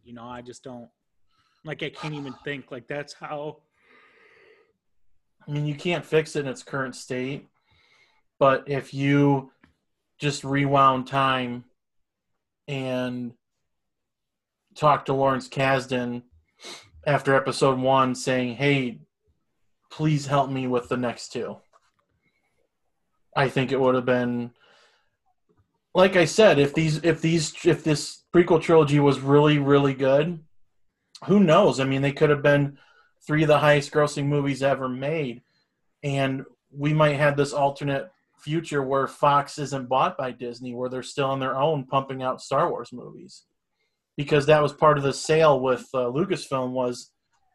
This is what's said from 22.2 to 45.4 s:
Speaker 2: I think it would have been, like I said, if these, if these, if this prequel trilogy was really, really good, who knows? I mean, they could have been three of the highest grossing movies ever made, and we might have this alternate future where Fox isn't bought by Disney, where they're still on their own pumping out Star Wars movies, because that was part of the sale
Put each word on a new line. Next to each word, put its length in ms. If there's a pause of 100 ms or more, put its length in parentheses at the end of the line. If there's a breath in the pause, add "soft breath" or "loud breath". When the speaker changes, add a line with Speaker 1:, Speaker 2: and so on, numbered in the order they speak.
Speaker 2:
I 140
think 240
it 80
would 160
have 100
been, 460 (1400 soft breath)
like 220
I 80
said, 340
if 140
these, 320
if 160
these, 320 (120)
if 200
this 380 (120)
prequel 260
trilogy 380
was 220
really, 380
really 340
good, 500 (840)
who 140
knows? 400
I 60
mean, 160
they 100
could 180
have 140
been 340 (480 soft breath)
three 180
of 40
the 120
highest 320
grossing 360
movies 360
ever 240
made, 540 (640)
and 420 (260)
we 220
might 240
have 180
this 180
alternate 560 (300)
future 440
where 240
Fox 500
isn't 320
bought 280
by 140
Disney, 420
where 160
they're 140
still 260
on 100
their 180
own 280
pumping 380
out 180
Star 280
Wars 240
movies, 500 (720)
because 300
that 160
was 120
part 240
of 60
the 80
sale 480